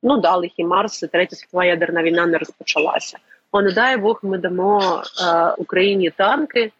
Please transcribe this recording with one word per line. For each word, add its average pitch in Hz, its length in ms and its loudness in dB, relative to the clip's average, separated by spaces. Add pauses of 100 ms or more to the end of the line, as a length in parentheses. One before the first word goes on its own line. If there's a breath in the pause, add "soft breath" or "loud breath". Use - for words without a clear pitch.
Ну, 269 140 2
дали 180 320 0
хімарси, 180 580 -4
Третя 180 300 -2
світова - 280 -4
ядерна 170 380 0
війна 170 240 2
не 165 120 2
розпочалася. - 800 -4 (340 soft breath)
О, 202 100 2
не 196 100 2
дай 247 240 2
Бог, 214 260 0
ми 190 160 -2
дамо, 185 640 0 (200)
е, 170 360 2
Україні 185 520 0
танки 233 680 0